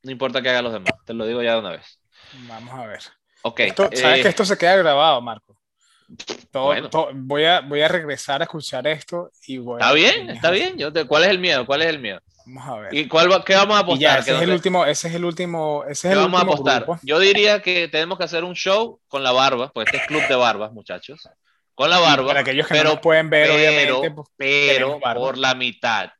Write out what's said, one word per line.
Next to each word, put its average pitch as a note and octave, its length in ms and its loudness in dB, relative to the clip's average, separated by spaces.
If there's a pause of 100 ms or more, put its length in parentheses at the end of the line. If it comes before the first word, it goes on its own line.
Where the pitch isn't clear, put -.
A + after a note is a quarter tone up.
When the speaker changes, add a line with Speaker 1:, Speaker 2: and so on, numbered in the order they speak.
Speaker 1:
no C3 80 -14
importa B2+ 300 -4
que B2+ 80 -2
haga B2 120 0
los A#2+ 120 -4
demás, F#2+ 200 -4 (120)
te A#2 80 -12
lo A2+ 140 -6
digo A#2+ 160 -4
ya A#2 100 0
de A2+ 60 0
una G2 120 -8
vez. - 280 -16 (480)
Speaker 2:
Vamos A#2 260 -18
a B2+ 140 -12
ver. G#2 140 -16 (400)
Speaker 1:
Ok, - 200 -8
Speaker 2:
Esto, A#2+ 320 2
sabes D3+ 260 4
Speaker 1:
eh, - 40 2
Speaker 2:
que - 60 4
esto F#3+ 160 0
se F#3+ 120 0
queda F3 200 4
grabado, D3+ 440 4
Marco. A2+ 340 -14 (960)
Todo, C3 140 -4
Speaker 1:
bueno. C#3 240 0
Speaker 2:
todo, D#3 240 -2
voy C#3 320 -2
a, E3+ 160 4
voy C#3+ 200 -4
a D#3 60 4
regresar D3 540 -4
a E3 40 -2
escuchar C3+ 420 -8
esto D#3 420 -6 (160)
y C3 140 -10
voy A#2+ 200 -10
Speaker 1:
Está A2+ 100 2
Speaker 2:
a C3+ 40 6
Speaker 1:
bien, C#4 380 2
está B2 180 -2
bien. F4 260 -2
Yo D#3 160 -8
te, D#3+ 140 -4
¿cuál D3 180 2
es F#3 60 4
el G3 80 2
miedo? E3 300 -2
¿Cuál C#3 160 0
es E3 40 0
el D#3 120 -4
miedo? G2+ 200 -10 (280)
Speaker 2:
Vamos B2+ 200 -18
a B2 140 -10
ver. G2+ 140 -12
Speaker 1:
¿Y D3 120 -2
cuál E3 240 4
va, F#3 140 2
qué G3 80 2
vamos G3+ 260 4
a F#3+ 140 2
Speaker 2:
Y C3+ 60 -2
ya, D3 160 4
Speaker 1:
apostar? C3+ 40 2
Speaker 2:
ese A#2+ 60 -4
Speaker 1:
Que C3 60 -2
Speaker 2:
es C3 60 2
Speaker 1:
no C3+ 60 0
Speaker 2:
el F3 60 0
Speaker 1:
sé. F#3 60 2
Speaker 2:
último, F3+ 320 0
ese D3+ 200 -4
es E3 80 -6
el F3 100 -6
último, D#3+ 580 -4
ese C3+ 80 -10
es D3 100 -10
Speaker 1:
¿Qué F3+ 120 0
Speaker 2:
el F#3+ 40 4
Speaker 1:
vamos E3+ 220 2
a F3+ 40 4
Speaker 2:
último F#3 120 2
Speaker 1:
apostar? C3+ 280 0
Speaker 2:
grupo. E3 200 -6
Speaker 1:
Yo D3 160 0
diría G3+ 420 4
que F3+ 280 -2
tenemos D#3+ 280 -4
que F3+ 60 -4
hacer E3 200 -4
un F3+ 120 -10
show G#3+ 520 -2
con C#3 140 -6
la C3 100 0
barba, C3 400 2
pues A2 140 -6
este - 120 -2
es - 100 -6
club D3+ 200 -2
de C#3 80 2
barbas, A2 380 0
muchachos. G2+ 560 -16 (460)
Con D3 160 0
la F3+ 80 4
Speaker 2:
Y - 20 4
Speaker 1:
barba, C#3+ 280 4
Speaker 2:
para C#3 100 2
aquellos C3+ 280 -2
que - 60 -2
no D3+ 60 4
Speaker 1:
pero, D#3 140 4
Speaker 2:
nos D3+ 80 -2
pueden D#3+ 280 2
ver, D3+ 180 4
Speaker 1:
pero, D3 80 4
Speaker 2:
obviamente, D3+ 560 2
pues, D3+ 240 -20
Speaker 1:
pero C#3 380 0
Speaker 2:
tenemos C3+ 280 -2
barba. A#2+ 200 -2
Speaker 1:
por B2+ 160 -4
la C3 160 0
mitad. A#2+ 520 -4 (140)